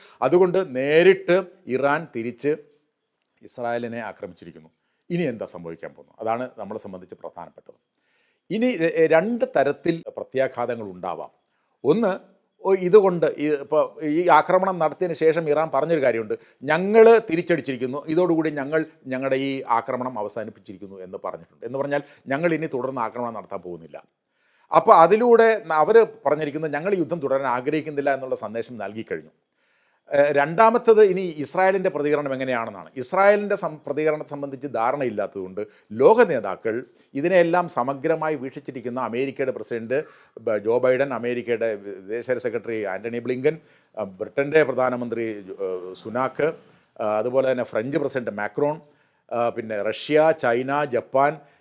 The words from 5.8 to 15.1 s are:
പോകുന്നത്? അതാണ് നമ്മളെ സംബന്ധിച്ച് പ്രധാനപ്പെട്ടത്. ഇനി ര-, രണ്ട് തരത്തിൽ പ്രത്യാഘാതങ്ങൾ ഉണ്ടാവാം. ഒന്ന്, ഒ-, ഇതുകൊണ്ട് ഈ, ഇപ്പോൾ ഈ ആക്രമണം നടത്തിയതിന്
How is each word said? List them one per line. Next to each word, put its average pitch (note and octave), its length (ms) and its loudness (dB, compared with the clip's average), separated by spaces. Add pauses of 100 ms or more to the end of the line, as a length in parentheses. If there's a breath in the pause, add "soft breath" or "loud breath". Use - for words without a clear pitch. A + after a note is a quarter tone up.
പോകുന്നത്? - 260 -20
അതാണ് A#2 380 -4
നമ്മളെ G#2+ 200 -10
സംബന്ധിച്ച് F#2 360 -16
പ്രധാനപ്പെട്ടത്. - 640 -18 (720)
ഇനി A3+ 260 0
ര-, E3 160 0 (220)
രണ്ട് A3+ 300 2 (120)
തരത്തിൽ D3 460 0 (140)
പ്രത്യാഘാതങ്ങൾ B2 680 -4
ഉണ്ടാവാം. F2+ 460 -10 (540)
ഒന്ന്, F#3 280 2 (520)
ഒ-, F#3+ 140 2 (100)
ഇതുകൊണ്ട് F3+ 380 4 (120)
ഈ, D3 100 -2
ഇപ്പോൾ D3 560 -2
ഈ D#3+ 240 0
ആക്രമണം F3+ 500 4
നടത്തിയതിന് E3 360 -2